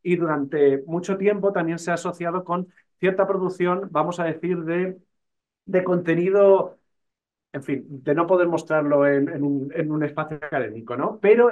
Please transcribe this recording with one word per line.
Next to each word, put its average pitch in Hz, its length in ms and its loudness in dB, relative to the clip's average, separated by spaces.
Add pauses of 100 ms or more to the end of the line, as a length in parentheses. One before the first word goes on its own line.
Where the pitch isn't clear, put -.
y 180 140 0
durante 143 680 2
mucho 175 300 -4
tiempo 196 360 0
también 170 260 -2
se 175 120 -6
ha 170 40 0
asociado 175 500 -6
con 180 240 -4 (340)
cierta 190 240 2
producción, 185 640 -2
vamos 160 300 -2
a 170 120 -2
decir, 175 300 -4
de, 180 340 -4 (720)
de 185 160 2
contenido, 180 960 2 (760)
en 139 120 -12
fin, 139 140 -4 (100)
de 143 260 -4
no 165 140 0
poder 180 180 4
mostrarlo 151 640 2
en, 143 200 2
en 160 140 -6
un, 143 320 -4
en 151 160 -4
un 151 140 -2
espacio 151 320 -6
académico, 123 600 -6
¿no? 190 240 -4
Pero 226 320 6